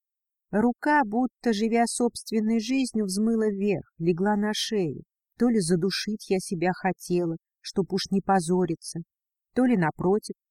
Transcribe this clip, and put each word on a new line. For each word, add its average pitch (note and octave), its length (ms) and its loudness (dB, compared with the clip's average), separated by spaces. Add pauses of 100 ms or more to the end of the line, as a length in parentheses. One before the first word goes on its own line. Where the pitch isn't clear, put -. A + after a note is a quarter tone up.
(520)
Рука, B3 520 2
будто A#3 480 -2
живя A3+ 340 2
собственной A3+ 760 0
жизнью, A#3 460 -2
взмыла G#3+ 420 0
вверх, G3 480 -2
легла F3+ 400 0
на G#3 160 0
шею, F#3+ 500 -4 (340)
то A#3+ 120 2
ли A3+ 100 2
задушить F#3 680 -2
я F#3+ 100 2
себя F3+ 340 -2
хотела, F3 640 -2 (240)
чтоб - 300 -4
уж F#3+ 200 -4
не G3 100 2
позориться, F3 800 0 (520)
то B3+ 120 2
ли, B3 120 4
напротив, F#3 580 0 (160)